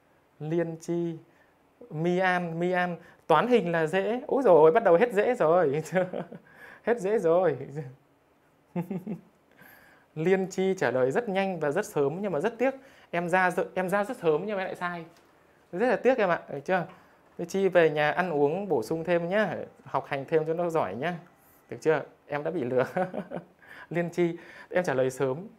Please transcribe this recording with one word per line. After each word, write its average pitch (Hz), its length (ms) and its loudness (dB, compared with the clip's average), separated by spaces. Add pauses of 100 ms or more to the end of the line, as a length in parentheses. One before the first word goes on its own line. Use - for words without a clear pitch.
(400)
Liên 165 400 -4
Chi. 170 360 -4 (760)
Mi 170 280 -2
An, 180 400 -2
Mi 175 140 -2
An, 180 240 -2 (300)
toán 170 220 4
hình 190 240 2
là 160 140 0
dễ. 196 400 -2
Úi 214 160 0
dồi 185 120 8
ôi, 156 160 10
bắt 214 140 2
đầu 170 120 6
hết 233 160 4
dễ 208 220 2
rồi. 156 480 2 (500)
<laughs> - 520 -20
Hết 233 160 0
dễ 208 180 0
rồi. 165 380 2 (1160)
<laughs> 175 80 -4 (1300)
Liên 185 360 0
Chi 190 240 0
trả 147 160 0
lời 127 200 2
rất 214 180 -2
nhanh 190 320 -2
và 147 100 0
rất 196 160 -2
sớm, 147 360 -2
nhưng 202 100 -4
mà 147 80 -2
rất 226 180 -4
tiếc. 262 160 0 (360)
Em 175 180 -4
ra 180 220 2
dự-, 175 240 -2
em 185 140 -2
ra 202 160 0
rất 247 120 -8
sớm 156 300 2
nhưng 214 100 -6
mà 190 80 -4
lại 180 100 -8
sai. 175 300 -8 (680)
Rất 208 160 0
là 190 80 2
tiếc 240 220 2
em 196 100 2
ạ, 170 120 2 (120)
được 143 120 -8
chưa? 180 220 0 (520)
Thế 175 60 -6
Chi 190 240 -2
về 170 220 6
nhà 151 200 2
ăn 175 200 0
uống 156 380 0
bổ 135 140 0
sung 165 220 -4
thêm 170 240 0
nhá, 185 280 0 (280)
học 135 240 -6
hành 139 200 -6
thêm 156 180 2
cho 160 80 -4
nó 175 160 -2
giỏi 117 240 -2
nhá. 156 200 -4 (560)
Được 120 100 -10
chưa? 151 220 2 (240)
Em 147 180 -6
đã 160 60 -4
bị 170 140 -4
lừa. 123 200 0 (540)
<laughs> - 520 -20
Liên 170 200 -4
Chi, 170 260 -2 (340)
em 180 140 0
trả 143 100 -2
lời 131 160 2
sớm 143 360 -4 (120)